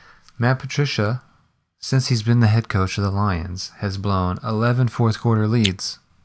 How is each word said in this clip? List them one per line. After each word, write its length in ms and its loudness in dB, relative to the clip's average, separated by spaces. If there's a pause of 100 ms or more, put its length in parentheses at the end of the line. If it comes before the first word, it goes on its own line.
(380)
Matt 200 2
Patricia, 640 -2 (560)
since 300 0
he's 140 0
been 180 4
the 60 6
head 220 2
coach 300 -2
of 60 0
the 60 0
Lions, 680 -4
has 200 -4
blown 460 -2
eleven 420 0
fourth 340 0
quarter 280 2
leads. 500 0 (260)